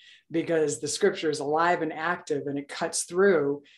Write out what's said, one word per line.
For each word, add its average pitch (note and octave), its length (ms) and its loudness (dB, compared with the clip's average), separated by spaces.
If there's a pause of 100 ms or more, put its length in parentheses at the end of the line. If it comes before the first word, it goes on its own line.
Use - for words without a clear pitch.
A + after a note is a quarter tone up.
(320)
because D#3 480 0
the D3 80 -6
scripture E3 420 0
is C#3+ 100 -2
alive E3 440 2
and D#3 100 -4
active, D#3 540 -4
and C#3 100 -4
it C#3+ 100 -6
cuts - 360 -6
through, E3 580 2 (160)